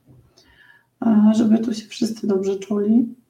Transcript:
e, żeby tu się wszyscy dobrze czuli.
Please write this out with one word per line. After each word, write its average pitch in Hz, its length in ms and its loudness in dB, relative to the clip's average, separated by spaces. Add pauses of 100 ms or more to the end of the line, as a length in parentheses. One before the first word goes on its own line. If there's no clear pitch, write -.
(1080)
e, 214 280 4
żeby 220 240 2
tu 226 160 -4
się - 140 -14
wszyscy - 380 -8
dobrze 196 300 -2
czuli. 214 580 0 (160)